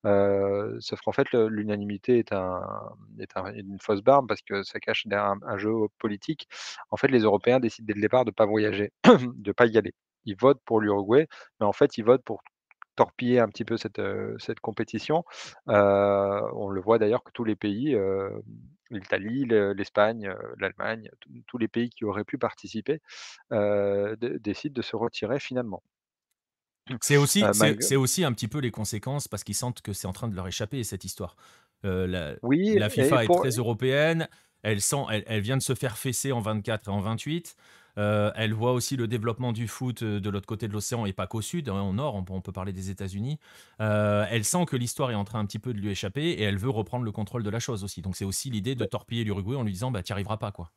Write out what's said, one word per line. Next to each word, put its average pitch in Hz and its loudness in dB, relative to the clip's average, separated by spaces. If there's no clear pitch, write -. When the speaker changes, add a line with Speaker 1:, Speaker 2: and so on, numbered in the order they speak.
Speaker 1:
Heu, 101 2
sauf - -8
qu'en 104 -2
fait - 2
le, 113 4
l'unanimité 104 0
est 113 0
un, 92 -2
est 101 -12
un, 95 -8
une 98 -12
fausse 101 0
barbe 135 6
parce 107 -4
que 101 -4
ça - -10
cache - -4
derrière 101 0
un, 101 -2
un 107 -4
jeu 107 0
politique. 110 -4
En 107 -4
fait, 143 2
les 127 6
Européens 107 4
décident 113 -4
dès 104 -2
le 101 -4
départ 123 4
de 113 0
pas 107 4
voyager, 104 0
<clears throat> - -
de 123 6
pas 123 6
y 113 4
aller. 95 4
Ils 101 -6
votent 131 6
pour 113 2
l'Uruguay, 104 4
mais 104 2
en 101 4
fait, - 2
ils 110 -4
votent 123 6
pour - -10
torpiller 120 4
un 110 4
petit 104 -6
peu 117 -2
cette, 110 -6
heu, 101 -4
cette - -8
compétition. 113 -2
Heu, 110 4
on 104 -4
le 95 -4
voit 110 6
d'ailleurs 110 4
que - -20
tous 120 -6
les 107 0
pays, 113 -2
heu, 98 -2
l'Italie, 107 -2
le, 104 4
l'Espagne, 104 0
heu, 92 -10
l'Allemagne, 107 -6
tous, - -20
tous 123 -10
les 113 0
pays 117 0
qui - -6
auraient 104 -2
pu - -8
participer, 113 -4
heu, 104 2
dé-, 131 -4
décident 117 -6
de 117 -6
se - -8
retirer 113 -2
finalement. 120 -6
Speaker 2:
C'est 147 4
aussi, 143 4
Speaker 1:
Heu, 101 4
Speaker 2:
c'est, 110 4
Speaker 1:
malgré 107 -8
Speaker 2:
c'est - 2
aussi 135 2
un 135 2
petit 113 -4
peu 147 -4
les 123 -2
conséquences 113 -6
parce - -8
qu'ils 104 -8
sentent - -4
que 107 -8
c'est 98 -6
en 92 -6
train 117 -6
de 101 -6
leur 92 -6
échapper 117 -6
cette 101 -8
histoire. 95 -10
Heu, 92 0
la, 85 -4
Speaker 1:
Oui 185 4
Speaker 2:
la 107 4
Speaker 1:
et - -
Speaker 2:
fifa 131 4
est 110 0
Speaker 1:
pour, 175 6
Speaker 2:
très 123 0
Speaker 1:
et - -2
Speaker 2:
européenne, 135 2
elle 104 0
sent, 139 0
elle, 107 0
elle 110 0
vient 117 0
de 131 2
se 131 0
faire 120 -4
fesser 135 -4
en 117 0
vingt-quatre 107 -4
et - -6
en 101 0
vingt-huit. 117 -6
Heu, 104 2
elle 110 0
voit 117 2
aussi 127 -2
le 117 -2
développement 117 -2
du 113 -4
foot, 123 -6
heu, 104 -2
de 101 -4
l'autre 98 -6
côté 110 -6
de 101 -6
l'océan 107 -4
et 95 -2
pas 92 -6
qu'au 113 -6
sud, 156 -6
hein, 98 -2
au 98 -2
nord, 123 -2
on 92 -6
peut, 92 -12
on 95 -6
peut 90 -12
parler 95 -8
des 92 -8
États-Unis. 101 -6
Heu, 104 2
elle 117 0
sent 180 2
que 139 -4
l'histoire 123 -2
est - -4
en 101 -2
train 110 -6
un 104 -2
petit 107 -8
peu 123 -6
de 101 -6
lui 101 -4
échapper 98 -4
et - -2
elle 101 0
veut 120 -2
reprendre 120 -4
le 107 -6
contrôle 110 -6
de 104 -2
la 113 -4
chose 104 -6
aussi. 95 -10
Donc 92 -6
c'est - -6
aussi 98 -6
l'idée 113 -2
de 120 -2
Speaker 1:
Bah - -4
Speaker 2:
torpiller 117 -4
l'Uruguay 101 -4
en 135 -4
lui 104 -2
disant : « 110 -4
Bah, 98 -4
tu - -8
y - -2
arriveras 101 -4
pas, 104 -6
quoi. » 85 -14